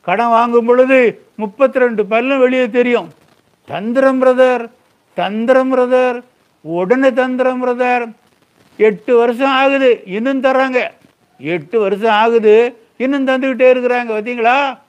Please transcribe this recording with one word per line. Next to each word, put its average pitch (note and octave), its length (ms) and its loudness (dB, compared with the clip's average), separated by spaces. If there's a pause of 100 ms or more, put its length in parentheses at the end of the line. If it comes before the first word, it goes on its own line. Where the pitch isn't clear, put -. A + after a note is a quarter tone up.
கடன் G#3+ 280 -2
வாங்கும் A#3 360 2
பொழுது B3+ 600 2 (100)
முப்பத்திரெண்டு A3+ 680 -2
பல்லும் B3 340 -2
வெளியே B3+ 300 0
தெரியும். A#3 420 -2 (540)
"தந்திரம் B3+ 580 -2
brother, B3 460 2 (440)
தந்திரம் B3 640 0
brother, B3 460 0 (380)
உடனே F#3+ 520 0
தந்திரம் B3+ 520 -2
brother." B3 480 -2 (640)
எட்டு G#3+ 400 2
வருஷம் A#3+ 340 0
ஆகுது, C4+ 540 2
இன்னும் A#3 380 -4
தர்றாங்க. B3+ 440 0 (500)
எட்டு D#3+ 420 -4
வருஷம் G#3 340 0
ஆகுது, A3+ 680 2 (180)
இன்னும் C4+ 300 -2
தந்துக்கிட்டே B3+ 460 2
இருக்கிறாங்க. B3 380 -2
பாத்தீங்களா? A#3+ 680 -2 (120)